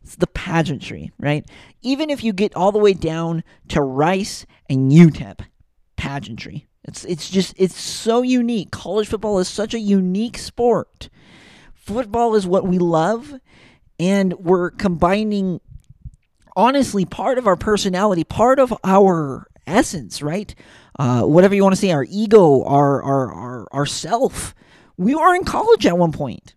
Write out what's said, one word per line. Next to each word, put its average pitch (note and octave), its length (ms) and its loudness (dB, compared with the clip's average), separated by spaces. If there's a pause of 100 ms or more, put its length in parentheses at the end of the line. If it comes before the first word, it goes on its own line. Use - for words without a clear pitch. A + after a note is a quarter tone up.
It's - 120 -20
the - 140 -2
pageantry, D3 880 -6
right? D3 260 -4 (380)
Even C#4 280 -4
if A#3+ 120 -6
you A3+ 100 -2
get G3+ 220 -2
all F#3 180 2
the G#3+ 60 0
way G#3 160 4
down E3 480 -6 (260)
to D#3 140 -2
Rice D3 640 -2 (240)
and C3+ 220 2
utep, D#3 500 6 (540)
pageantry. C3+ 720 -12 (160)
It's, - 200 -18
it's E3 240 -10
just, F#3 300 -2
it's F#3 200 -2
so A#3 440 -4
unique. A#3+ 480 -2
College G#3 380 -6
football G#3 320 -2
is F#3 80 -2
such - 260 -8
a A3+ 60 -6
unique G3+ 580 -2
sport. - 720 -2 (640)
Football A3+ 640 -2
is F#3+ 100 0
what F3+ 200 0
we F3+ 120 0
love, F3+ 560 0 (640)
and F#3+ 360 0
we're F3 360 0
combining, F#3+ 920 -2 (920)
honestly, A3 500 2
part A#3 320 -4
of B3 120 0
our F3+ 80 4
personality, G3 680 0
part B3+ 360 2
of B3 120 2 (120)
our F3+ 640 2 (180)
essence, D#3 560 -2
right? E3 320 -8 (440)
Uh, B2 240 0
whatever F3+ 320 6
you G3 100 4
wanna F#3+ 120 4
say, F#3+ 140 0
our C#3+ 180 0
ego, G3 560 6
our, C#3 380 2
our, C3+ 300 -2
our, A#2 400 -14
our C#3 140 -2
self. - 680 -4 (420)
We G#3+ 200 0
were F4 180 4
in F4+ 100 -2
college - 400 2
at F3 140 2
one E3 140 2
point. - 440 -10